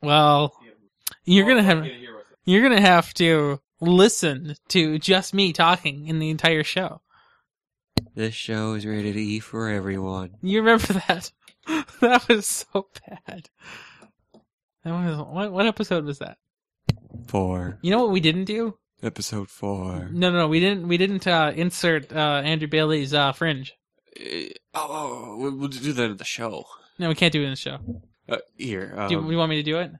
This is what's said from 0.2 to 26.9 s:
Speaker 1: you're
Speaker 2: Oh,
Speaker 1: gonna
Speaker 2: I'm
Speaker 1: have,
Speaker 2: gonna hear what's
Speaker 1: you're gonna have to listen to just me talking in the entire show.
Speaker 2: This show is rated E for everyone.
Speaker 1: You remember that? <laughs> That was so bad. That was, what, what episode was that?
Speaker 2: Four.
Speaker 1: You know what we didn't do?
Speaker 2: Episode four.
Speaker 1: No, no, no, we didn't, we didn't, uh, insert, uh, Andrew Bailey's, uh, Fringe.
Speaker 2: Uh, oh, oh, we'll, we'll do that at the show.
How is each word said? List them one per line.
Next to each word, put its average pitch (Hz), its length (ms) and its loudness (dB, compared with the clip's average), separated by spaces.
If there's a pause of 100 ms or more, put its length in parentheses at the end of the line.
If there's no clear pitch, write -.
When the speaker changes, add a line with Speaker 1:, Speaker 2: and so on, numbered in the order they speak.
Speaker 1:
you're 196 200 8
Speaker 2:
Oh, 214 40 2
Speaker 1:
gonna 254 120 6
Speaker 2:
I'm 202 60 6
Speaker 1:
have, 175 120 4
Speaker 2:
gonna 156 160 -8
hear - 220 -18
what's - 100 -20 (180)
Speaker 1:
you're 190 180 6
gonna 247 180 6
have 180 340 6
to 151 460 2 (200)
listen 170 760 4 (140)
to 156 280 2
just 185 360 0
me 190 180 2
talking 160 560 0
in 160 100 -2
the 156 120 -2
entire 156 340 2
show. 185 360 -6 (1160)
Speaker 2:
This 110 180 -4
show 110 400 -6
is 104 100 -8
rated 104 320 -6
E 107 220 -4
for 110 300 -8
everyone. 95 760 -6
Speaker 1:
You 190 200 0
remember 220 320 4 (140)
that? 180 280 -2
<laughs> - 40 -20 (600)
That 247 280 4
was 214 180 4
so - 420 -6 (180)
bad. 180 420 -18 (1300)
That 165 100 -8
was, 170 260 -2
what, 185 340 -8
what 196 140 2
episode 202 380 -2
was 143 140 -8
that? - 200 -14 (880)
Speaker 2:
Four. 92 540 -2
Speaker 1:
You 175 100 0
know 226 100 2
what 226 80 0
we 190 80 2
didn't 170 280 0
do? 214 300 -6 (280)
Speaker 2:
Episode 107 440 -8
four. 92 640 -8
Speaker 1:
No, 175 220 0
no, 175 60 0
no, 165 100 2
we 160 100 2
didn't, 180 300 0
we 175 80 0
didn't, 190 320 0
uh, 160 260 2
insert, 165 580 -2
uh, 147 320 0
Andrew 156 220 -2
Bailey's, 151 480 0
uh, 143 160 2
Fringe. 135 420 -4 (460)
Speaker 2:
Uh, 71 320 -10 (240)
oh, 147 160 -6
oh, 123 480 -10
we'll, 135 180 -6
we'll 139 120 -6
do 135 240 -6
that 123 180 0
at 98 80 -8
the - 60 -14
show. 110 400 -8 (340)